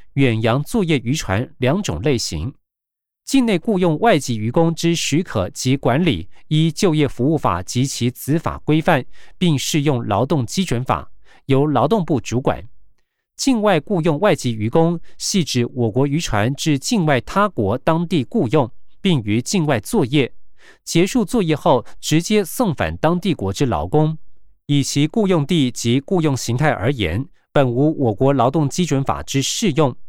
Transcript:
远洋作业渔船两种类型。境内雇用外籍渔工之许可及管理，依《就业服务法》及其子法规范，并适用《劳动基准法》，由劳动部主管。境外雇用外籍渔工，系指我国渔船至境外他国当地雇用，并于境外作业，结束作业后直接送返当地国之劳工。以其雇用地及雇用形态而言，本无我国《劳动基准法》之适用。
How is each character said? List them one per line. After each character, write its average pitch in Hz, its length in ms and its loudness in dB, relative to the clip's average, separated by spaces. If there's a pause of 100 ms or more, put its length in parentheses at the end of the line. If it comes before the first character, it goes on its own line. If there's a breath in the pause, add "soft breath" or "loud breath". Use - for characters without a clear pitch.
(140)
远 123 260 2
洋 117 220 2
作 220 200 0
业 156 220 0
渔 117 80 -2
船 110 460 -2
两 143 240 0
种 85 200 -4
类 135 140 2
型。 87 360 -6 (720)
境 269 220 2
内 214 100 2
雇 202 220 0
用 175 220 2
外 214 180 4
籍 123 180 -2
渔 107 140 -2
工 165 240 2
之 165 220 0
许 156 260 0
可 92 280 -4
及 - 260 0
管 143 280 0
理， 107 240 0 (200 soft breath)
依 156 240 2
《就 170 220 2
业 151 120 2
服 123 240 0
务 160 80 2
法》 92 240 0
及 123 240 -2
其 123 240 -2
子 143 280 -4
法 - 200 -4
规 151 220 2
范， 156 240 2 (340 soft breath)
并 170 180 2
适 143 260 -2
用 147 240 0
《劳 104 200 2
动 135 180 0
基 190 200 -2
准 120 180 -2
法》， 98 280 -4 (360 soft breath)
由 135 200 4
劳 135 200 2
动 196 180 0
部 147 160 0
主 117 200 -2
管。 98 280 -4 (680)
境 240 260 0
外 196 180 4
雇 175 220 -2
用 151 160 2
外 190 160 4
籍 123 180 -2
渔 110 160 -2
工， 165 300 2 (200 soft breath)
系 - 260 0
指 120 280 0
我 117 180 0
国 131 160 2
渔 143 120 -2
船 117 360 0
至 143 240 0
境 185 280 0
外 139 140 4
他 202 280 0
国 110 300 -2
当 170 280 0
地 160 220 0
雇 185 200 0
用， 127 220 2 (300)
并 165 220 2
于 104 180 0
境 165 260 -2
外 139 140 2
作 196 240 0
业， 127 300 0 (500 soft breath)
结 170 220 2
束 226 180 0
作 220 180 0
业 156 140 0
后 135 300 2 (140 loud breath)
直 151 200 2
接 208 240 0
送 196 300 -2
返 85 220 -2
当 165 220 2
地 180 140 -2
国 98 200 -2
之 - 120 0
劳 87 220 -2
工。 156 320 0 (480)
以 143 160 2
其 143 240 0
雇 208 220 0
用 165 180 2
地 143 240 2
及 120 340 0
雇 185 160 0
用 151 160 0
形 117 200 -4
态 147 140 2
而 110 220 -2
言， 104 320 -2 (280)
本 135 180 4
无 143 340 2
我 113 100 2
国 135 180 2
《劳 127 180 4
动 147 180 0
基 180 160 0
准 139 180 0
法》 139 200 -2
之 - 180 -2
适 190 320 0
用。 135 240 2 (120)